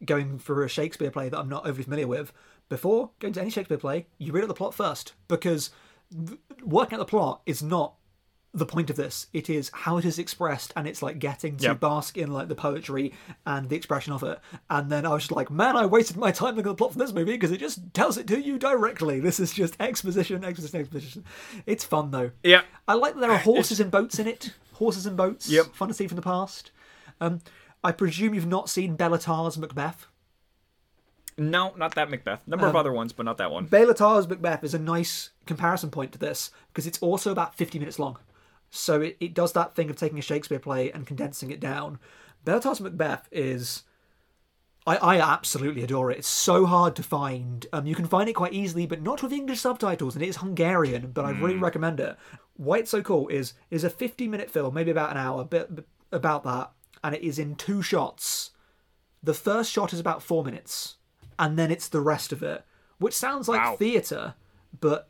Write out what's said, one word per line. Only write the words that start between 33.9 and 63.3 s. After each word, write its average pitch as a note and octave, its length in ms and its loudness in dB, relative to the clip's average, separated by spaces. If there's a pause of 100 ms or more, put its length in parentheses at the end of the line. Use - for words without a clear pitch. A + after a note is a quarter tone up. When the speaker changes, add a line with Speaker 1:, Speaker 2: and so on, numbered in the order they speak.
Speaker 1:
Tarr's G#3 340 6
Macbeth E3+ 360 -2
is D3 100 -4
a E3 40 0
nice E3 520 -2 (160)
comparison E3 440 0
point C3+ 220 -6
to - 60 -20
this, - 320 -4 (180)
because - 180 -6
it's E3+ 140 -8
also F#3 300 2
about F3 240 -2
fifty E3 240 -4
minutes D3 200 -8
long. C3+ 200 -4 (520)
So D3+ 300 2
it, D#3 200 -4
it E3+ 140 -4
does E3+ 200 2
that E3+ 200 2
thing D#3 160 0
of C#3 60 -8
taking D3+ 220 -2
a C#3+ 40 -6
Shakespeare D3+ 360 -2
play C3 340 -2
and C#3 140 -12
condensing C#3 440 -8
it D3+ 100 -10
down. C#3+ 380 -6 (460)
Bela G3 160 2
Tarr's C4 200 0
Macbeth D#3+ 520 -4
is, C3 500 -4 (1040)
I, E3+ 100 4
I F#3 240 6
absolutely D3 640 2
adore B2+ 280 0
it. - 80 -2
It's - 100 -6
so F#3 380 6
hard F3 300 6
to - 60 -6
find. B2+ 720 -4
Um, D3 140 -2
you D#3 80 0
can F3 120 -2
find G3 220 4
it A3+ 60 0
quite F3+ 180 0
easily, F3 340 -2
but D#3 160 -6
not B3+ 200 -2
with C4+ 100 -4
English C4+ 280 -4
subtitles, F#3 540 0
and C#3+ 80 -4
it F3+ 60 -2
is F#3 80 -6
Hungarian, E3 760 2
but C#3+ 120 -2
I C#3 60 -2
really D#3 280 0
Speaker 2:
Mm. F#3 40 0
Speaker 1:
recommend E3 380 0
it. - 160 -4 (400)
Why D#3 220 2
it's A3+ 120 -2
so G#3 120 2
cool D3+ 260 2
is, C3+ 260 -2 (160)
is D#3+ 140 -2
a E3+ 60 2
fifty-minute G#3+ 600 -4
film, C#3 240 0
maybe E3 160 2
about D3+ 220 2
an C#3+ 40 -4
hour, C3 280 -2
but, D#3+ 300 -2
but D3+ 120 -14 (260)
about D#3 320 0
that, B2+ 280 -4 (300)
and D3+ 120 -2
it D#3 80 -6
is D3+ 160 -2
in D3 180 -4
two G3+ 260 -2
shots. - 680 -2 (720)
The D3+ 120 2
first A3 380 0
shot G3+ 200 0
is E3+ 80 -4
about E3+ 220 -2
four D#3+ 220 0
minutes, - 520 -10 (420)
and D#3 200 2
then D#3+ 120 4
it's - 180 -2
the D#3 120 0
rest D3 320 0
of D#3 100 -8
it, D3+ 220 -6 (340)
which G#3+ 160 0
sounds C4 340 -2